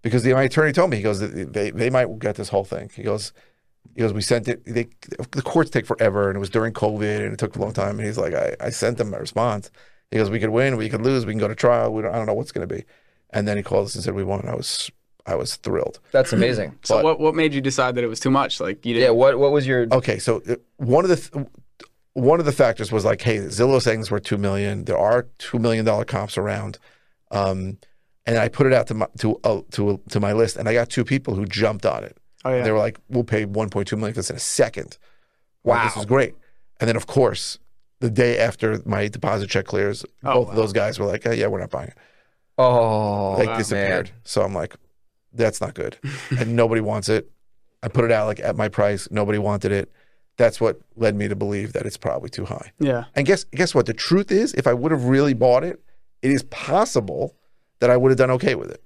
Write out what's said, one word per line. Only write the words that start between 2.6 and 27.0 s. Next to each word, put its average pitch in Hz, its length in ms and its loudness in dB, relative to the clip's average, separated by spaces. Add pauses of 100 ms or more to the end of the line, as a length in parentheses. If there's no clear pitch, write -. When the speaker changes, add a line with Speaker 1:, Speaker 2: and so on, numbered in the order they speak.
Speaker 1:
thing." - 320 -10
He - 80 -14
goes, 107 300 -4 (640)
he 117 60 -4
goes, 110 120 0
"We 104 80 -4
sent 113 260 0
it, 120 180 -6
they, 117 220 -4 (440)
the 143 100 -6
courts - 280 0
take - 160 -2
forever, 101 440 2
and 95 80 -4
it - 20 -6
was 98 100 -6
during 113 240 0
covid, 104 500 -2
and 104 100 -6
it 104 60 -10
took 107 180 -4
a - 20 -8
long 101 140 -4
time." 101 260 -2
And 110 80 -6
he's 107 100 -6
like, 87 160 -2
"I, 64 280 -2
I - 80 -4
sent 117 280 -2
them 110 120 -2
my - 80 -8
response." 107 520 -2 (420)
He 110 60 0
goes, 107 120 2
"We 110 100 -2
could 107 120 0
win, 127 260 2
we 107 120 -2
could 107 120 -4
lose, 127 240 2
we 107 80 -6
can 110 60 -4
go 104 100 0
to 110 60 -6
trial. 117 380 2
We 110 80 -4
don't, 101 120 -4
I 113 40 -4
don't 113 100 -4
know 110 60 0
what's 113 200 -6
gonna 90 140 -6
be." - 180 -8 (460)
And 104 160 -2
then 104 100 -2
he 101 60 -4
called 101 240 0
us - 80 -10
and 85 80 -10
said 95 120 -4
we 98 80 -4
won. 98 240 -4
I - 80 -6
was, - 340 -8 (360)
I 95 100 -4
was - 220 -6
thrilled. - 420 -4 (140)
Speaker 2:
That's - 180 2
amazing. 110 480 0
Speaker 3:
<clears throat> - 40 -20
So 110 120 2
Speaker 1:
But 110 80 4
Speaker 3:
what, 156 160 2
what 156 160 2
made 156 180 2
you 139 80 -2
decide 127 340 0
that 123 100 0
it - 20 -2
was 113 140 -8
too 131 100 2
much? 135 300 0
Like, 95 240 -6
you 117 100 -2
Speaker 2:
Yeah, 113 120 4
Speaker 3:
didn't 117 100 6
Speaker 2:
what, 131 200 6
what 139 140 4
was 143 160 2
your 127 240 2
Speaker 1:
Okay, 120 260 2
so, 107 320 -2
uh, 117 60 0 (220)
one 139 260 4
of 190 60 2
the 170 80 4
th-, 139 280 -8 (680)
one 139 260 6
of 165 60 -2
the 147 80 2
factors 113 380 2
was 110 120 0
like, 107 180 2
"Hey, 113 180 2
Zillow's 113 440 2
saying 113 160 2
it's 110 100 -8
worth 104 140 -2
two - 140 -2
million. 101 480 -2
There 90 120 0
are 120 300 2 (120)
two - 200 -4
million 113 240 2
dollar 110 220 2
comps 104 320 -4
around." 101 420 -4 (520)